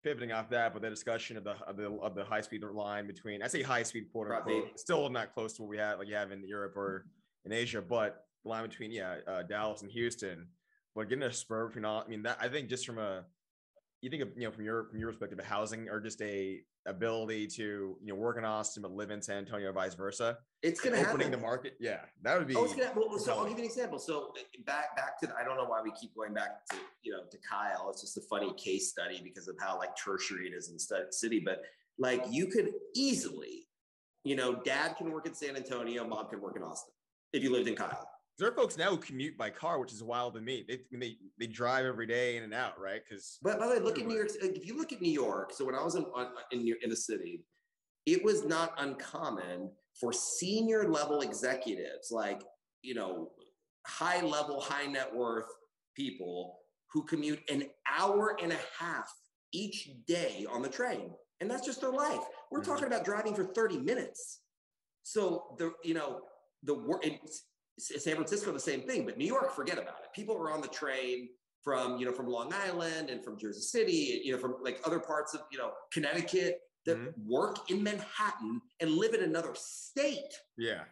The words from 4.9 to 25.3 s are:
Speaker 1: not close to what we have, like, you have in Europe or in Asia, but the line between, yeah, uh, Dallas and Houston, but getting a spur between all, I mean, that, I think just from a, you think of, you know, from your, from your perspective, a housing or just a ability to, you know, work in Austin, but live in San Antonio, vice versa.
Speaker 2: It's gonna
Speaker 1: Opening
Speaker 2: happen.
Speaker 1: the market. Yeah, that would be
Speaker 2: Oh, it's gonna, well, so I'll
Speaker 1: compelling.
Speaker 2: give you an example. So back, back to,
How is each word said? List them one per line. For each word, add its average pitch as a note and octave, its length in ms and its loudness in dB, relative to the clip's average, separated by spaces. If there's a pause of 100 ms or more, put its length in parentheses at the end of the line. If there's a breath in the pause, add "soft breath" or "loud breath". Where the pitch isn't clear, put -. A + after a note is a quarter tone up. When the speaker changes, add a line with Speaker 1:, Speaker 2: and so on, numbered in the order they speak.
Speaker 1:
not A#2 240 -2
close A2 220 -2
to A2+ 60 -10
what G#2+ 60 -8
we G#2 80 -4
have, G#2+ 220 2
like, G2+ 100 -6
you G#2 60 -4
have G2+ 180 0
in G2 140 -10
Europe G2+ 280 -6
or G2 320 -2 (380 soft breath)
in G2 80 -6
Asia, A#2 300 0
but G#2+ 420 0 (180)
the G#2+ 60 -10
line A2+ 180 -2
between, G#2+ 260 -10
yeah, F#2 240 -4 (100)
uh, F#2 160 -2
Dallas G#2 400 -2
and G2+ 80 -12
Houston, G#2 580 -2 (460)
but G#2+ 160 -2
getting C3+ 140 0
a A#2+ 80 2
spur A2+ 340 -2
between A2 180 -6
all, G#2+ 180 0
I - 60 -10
mean, A2 140 -6
that, A#2 180 0
I A#2+ 80 0
think C3+ 220 -4
just B2 160 -2
from A#2 120 -8
a, F#2+ 260 -2 (760)
you C3 80 -8
think C#3 140 -2
of, G#2 140 -2
you A#2+ 80 -4
know, A2 60 -2
from G#2+ 140 -10
your, A2+ 240 0
from A2 100 -8
your A2+ 120 -2
perspective, G2+ 280 -8
a F#2+ 60 -6
housing A2 460 -2
or G#2+ 100 -2
just G#2+ 220 -6
a G2 400 -2 (240)
ability A2 600 0
to, - 160 -6 (380)
you G2+ 60 -12
know, G2+ 80 -4
work A#2 240 0
in A2+ 80 -2
Austin, G#2+ 360 -2
but F#2 100 -8
live G2+ 180 -4
in G#2 100 -4
San G2+ 160 -4
Antonio, G2+ 340 -4
vice F#2 220 0
versa. G2+ 460 -2 (240)
Speaker 2:
It's E3 180 2
gonna B3 160 2
Speaker 1:
Opening G3+ 220 6
Speaker 2:
happen. - 140 2
Speaker 1:
the B2+ 40 0
market. A#2+ 420 -2
Yeah, G#2+ 220 -2 (220)
that C#3 160 6
would D#3 100 2
be B2+ 80 4
Speaker 2:
Oh, A#3+ 80 8
it's B3 100 2
gonna, B3+ 220 2
well, G#3+ 220 4
so A#3+ 140 2
I'll G#3 120 4
Speaker 1:
compelling. G3+ 60 0
Speaker 2:
give A#3 80 -2
you A#3 60 -2
an A3+ 60 -2
example. A#3 280 -2
So D3 340 -2 (320)
back, D3 320 0
back C3+ 240 -2
to, B2 180 -2